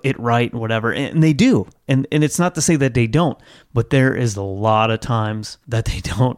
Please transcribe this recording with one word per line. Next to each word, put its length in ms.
it 160
right 320
and 80
whatever. 320
And, 220
and 100
they 80
do. 340
And, 240
and 100
it's 160
not 180
to 60
say 140
that 200
they 120
don't, 320
but 180
there 220
is 220
a 60
lot 500
of 80
times 580
that 160
they 160
don't. 360